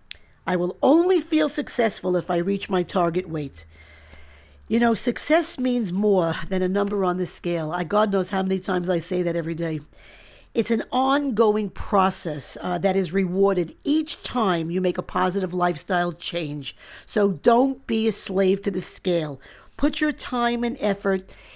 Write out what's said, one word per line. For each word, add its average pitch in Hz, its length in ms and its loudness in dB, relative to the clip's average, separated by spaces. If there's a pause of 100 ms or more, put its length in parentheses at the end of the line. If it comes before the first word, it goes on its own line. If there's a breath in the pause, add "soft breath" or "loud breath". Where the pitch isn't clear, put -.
(460 soft breath)
I 180 120 0
will 180 260 -2
only 339 380 6
feel 311 260 2
successful 226 680 -2
if 165 120 -4
I 180 80 2
reach 190 320 -2
my 185 140 2
target 170 460 0
weight. 151 360 -8 (1000 soft breath)
You 220 120 2
know, 233 140 4
success - 640 0
means 247 360 -2
more 190 420 2 (140)
than 190 120 0
a 185 60 2
number 202 380 0
on 180 120 0
the 185 80 -2
scale. 165 460 -4
I, 175 140 -2
God 208 260 2
knows 190 200 0
how 190 120 0
many 190 160 0
times 180 300 -2
I 175 100 2
say 180 240 -2
that 170 120 -2
every 165 200 -4
day. 160 240 -4 (720 loud breath)
It's 226 180 0
an 226 200 0
ongoing 240 800 2
process, 185 920 -2
uh, 180 180 -2
that 190 180 2
is 175 160 -2
rewarded 185 720 2
each 311 380 -2
time 180 460 0
you 180 120 -2
make 180 160 0
a 175 60 -4
positive 185 500 -2
lifestyle 175 580 0
change. 151 640 -8 (300 loud breath)
So 202 260 2
don't 247 560 2
be 220 220 0
a - 20 0
slave 196 520 2
to 202 80 -2
the 185 100 -2
scale. 160 580 -4 (380 loud breath)
Put - 240 0
your 302 100 0
time 240 540 -2
and 233 160 -4
effort 196 520 -2 (220 loud breath)